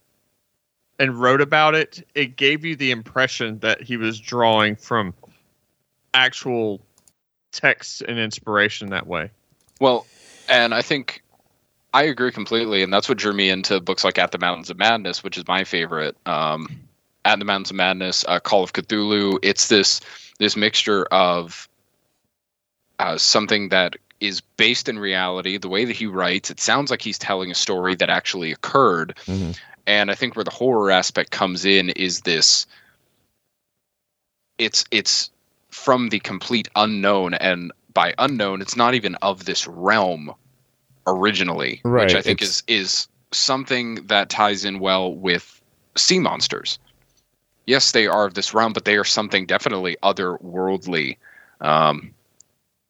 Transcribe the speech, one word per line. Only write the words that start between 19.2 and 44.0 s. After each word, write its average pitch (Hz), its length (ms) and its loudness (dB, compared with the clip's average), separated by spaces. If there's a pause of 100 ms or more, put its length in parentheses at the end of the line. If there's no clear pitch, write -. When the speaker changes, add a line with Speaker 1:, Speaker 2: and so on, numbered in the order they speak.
Speaker 2:
It's - 260 0
this, 101 320 4 (380)
this 104 160 0
mixture 107 520 0
of, 87 600 0 (1300)
uh, 82 180 -2
something 104 540 0
that 92 260 2 (240)
is 98 220 -6 (160)
based 120 280 2
in 113 120 -4
reality, 92 580 -2
the 98 120 -10
way 101 180 0
that 117 100 -6
he 113 100 -6
writes, 92 440 -2
it - 100 -14
sounds 135 300 0
like 117 100 -2
he's 104 180 -8
telling 95 320 -4
a 90 40 -10
story 92 400 0
that 87 160 2
actually 87 420 -2
occurred. 90 640 0 (100)
Speaker 3:
Mm-hmm. 95 280 -4 (340)
Speaker 2:
And 104 240 2
I 98 40 -4
think 120 220 -4
where 107 80 -4
the - 60 -4
horror 113 400 2
aspect 92 400 2
comes 90 340 -2
in 95 260 4
is 90 300 -2
this, - 460 2 (1900)
it's, 113 320 0
it's - 400 0 (400)
from 123 400 0
the 104 100 -2
complete 110 560 -4
unknown, 101 580 2
and 87 380 -2 (220)
by 87 240 2
unknown, 104 420 0
it's 95 160 -8
not 123 180 4
even 101 220 -2
of 92 300 -2
this 90 200 -4
realm 87 680 0 (720)
originally, 92 760 0
Speaker 3:
Right, 120 220 2
Speaker 2:
which 92 100 6
I 101 60 4
think 101 220 0
Speaker 3:
it's 95 240 -2
Speaker 2:
is, 110 160 2
is - 260 -4 (240)
something 123 760 -2